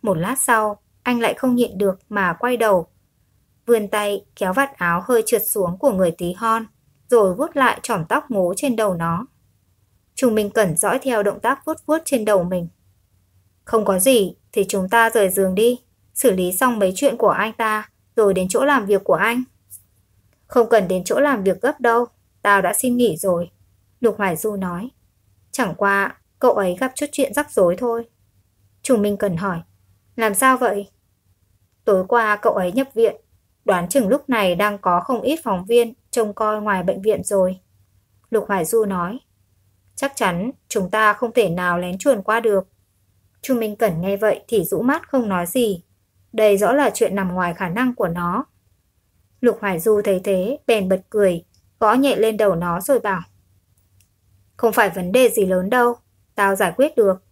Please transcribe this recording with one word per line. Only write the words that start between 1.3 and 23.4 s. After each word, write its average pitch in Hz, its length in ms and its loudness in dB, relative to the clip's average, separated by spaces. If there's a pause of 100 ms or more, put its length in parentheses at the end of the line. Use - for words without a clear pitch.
không 247 220 0
nhịn 233 220 0
được 190 220 0 (100)
mà 196 240 0
quay 247 240 -4
đầu, 208 300 2 (760)
vươn 220 220 2
tay 208 380 -4 (100)
kéo 185 180 -2
vạt 277 240 -2
áo 175 280 0
hơi 233 200 2
trượt 214 220 0
xuống 180 300 -2
của 277 140 2
người 185 200 2
tí 175 220 -6
hon, 226 320 -2 (440)
rồi 202 260 4
vuốt 285 200 -4
lại 262 280 2
chỏm 185 220 -4
tóc 262 260 -2
ngố 185 260 0
trên 262 180 -2
đầu 214 180 0
nó. 170 320 -4 (920)
Chu 254 140 2
Minh 214 200 0
Cẩn 202 280 0
dõi 220 240 0
theo 240 220 -2
động 202 160 -2
tác 254 260 -2
vuốt 311 200 -6
vuốt 302 200 0
trên 233 200 -2
đầu 202 180 2
mình. 180 240 -4 (960)
"Không 220 220 0
có 190 140 2
gì 220 360 2 (160)
thì 196 160 0
chúng 190 220 -4
ta 226 200 4
rời 214 200 2
giường 185 260 0
đi, 240 240 2 (340)
xử 254 180 2
lý 185 200 -2
xong 240 280 0
mấy 190 160 2
chuyện 240 220 0
của 214 120 4
anh 214 240 -2
ta 214 360 -4 (260)
rồi 202 180 4
đến 185 160 -2
chỗ 247 160 0
làm 269 200 2
việc 196 180 2
của 190 100 2
anh." 226 300 0 (1040)
"Không 233 220 2
cần 208 180 4
đến 185 160 -2
chỗ - 160 -2
làm 269 240 2
việc 185 180 0
gấp 277 200 -2
đâu, 240 240 2 (360)
tao 202 200 4
đã 180 120 0
xin 247 240 -2
nghỉ 220 200 2
rồi," 175 340 -2 (480)